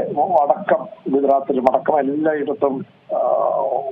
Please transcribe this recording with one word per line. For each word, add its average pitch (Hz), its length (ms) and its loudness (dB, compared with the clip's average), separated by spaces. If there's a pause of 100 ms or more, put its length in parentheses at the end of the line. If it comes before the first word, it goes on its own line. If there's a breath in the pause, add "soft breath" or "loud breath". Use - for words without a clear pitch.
(440)
അടക്കം 151 440 0 (240)
ഗുജറാത്തിലും 135 600 0
അടക്കം 139 280 2
എല്ലായിടത്തും, 143 840 -2 (300)
ആ, - 40 0 (720)